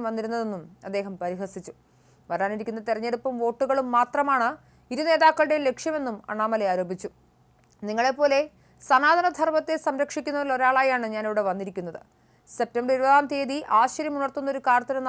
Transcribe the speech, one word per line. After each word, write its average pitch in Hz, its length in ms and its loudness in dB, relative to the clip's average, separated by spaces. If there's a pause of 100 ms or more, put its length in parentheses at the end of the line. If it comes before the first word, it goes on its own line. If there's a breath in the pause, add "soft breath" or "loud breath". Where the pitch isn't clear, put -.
വന്നിരുന്നതെന്നും 220 560 -4 (260)
അദ്ദേഹം 196 340 -4
പരിഹസിച്ചു. 185 500 -8 (580 soft breath)
വരാനിരിക്കുന്ന 208 560 -4
തെരഞ്ഞെടുപ്പും 233 560 -2
വോട്ടുകളും 254 440 0 (100)
മാത്രമാണ് 262 520 2 (460 soft breath)
ഇരു 262 140 -2
നേതാക്കളുടെയും 311 580 4
ലക്ഷ്യമെന്നും 262 500 -4 (160)
അണ്ണാമലൈ 214 400 0
ആരോപിച്ചു. 180 380 -4 (800)
നിങ്ങളെപ്പോലെ 269 520 2 (480 soft breath)
സനാതനധർമ്മത്തെ 311 960 4
സംരക്ഷിക്കുന്നവരിൽ 285 720 -2
ഒരാളായാണ് 254 600 2
ഞാനിവിടെ 214 340 -2
വന്നിരിക്കുന്നത്. 185 500 -8 (560 soft breath)
സെപ്റ്റംബർ 247 400 -2
ഇരുപതാം 277 360 4
തീയതി 277 280 -2 (220)
ആശ്ചര്യമുണർത്തുന്ന 277 720 -2
ഒരു 269 160 -8
കാര്യത്തിന് 247 380 0